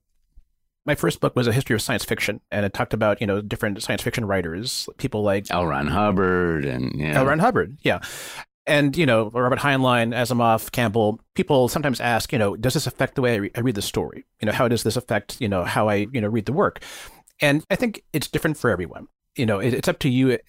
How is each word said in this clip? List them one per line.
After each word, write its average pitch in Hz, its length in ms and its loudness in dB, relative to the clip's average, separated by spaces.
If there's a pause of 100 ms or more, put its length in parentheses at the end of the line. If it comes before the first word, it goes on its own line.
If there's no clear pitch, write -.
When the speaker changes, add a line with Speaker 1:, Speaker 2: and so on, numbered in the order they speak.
(840)
Speaker 1:
my 147 120 0
first - 240 -2
book 139 160 0
was 123 100 2
a 113 60 2
history 127 220 0
of 104 80 0
science 110 220 -4
fiction, - 360 -4 (100)
and 101 160 -2
it 98 80 -4
talked - 180 -4
about, 107 280 2
you 113 60 -2
know, 101 140 0
different 104 420 -4
science 104 200 -4
fiction 117 220 -2
writers, 95 640 -4 (100)
people 110 240 -4
like 101 260 0
Speaker 2:
L. 90 160 0
Ron 71 220 0
Hubbard 90 760 2
and, 64 340 -2
yeah. 78 200 0
Speaker 1:
L. 131 60 4
Ron 147 140 2
Hubbard, 151 440 0
yeah. 98 180 0 (640)
And, 143 300 2
you 170 100 4
know, 113 240 4
Robert 123 300 0
Heinlein, 127 520 4
Asimov, 117 600 2
Campbell, 110 480 0 (160)
people 135 320 4
sometimes 143 320 -2
ask, 117 320 0
you 139 60 0
know, 101 180 0
"Does 120 180 0
this 143 140 -2
affect - 260 -4
the 139 80 -2
way 120 120 2
I - 20 2
re-, 101 200 -2
I 123 40 -2
read 120 160 0
the 101 60 -4
story? - 420 -4 (160)
You 107 60 -2
know, 104 60 2
how 127 140 2
does 117 160 0
this 110 140 0
affect, - 440 -4
you 113 80 -2
know, 95 160 0
how 107 240 0
I, 101 240 0
you 131 80 -2
know, 104 80 -2
read 110 180 -2
the 113 60 -2
work?" - 300 0 (580)
And 147 300 2
I 196 60 0
think 233 260 -4 (100)
it's 147 160 -2
different 151 280 -2
for 123 140 0
everyone. 92 360 -4 (300)
You 131 100 0
know, 104 120 2
it, 120 160 0
it's 139 140 -2
up 175 120 0
to 151 80 0
you, 127 300 4 (100)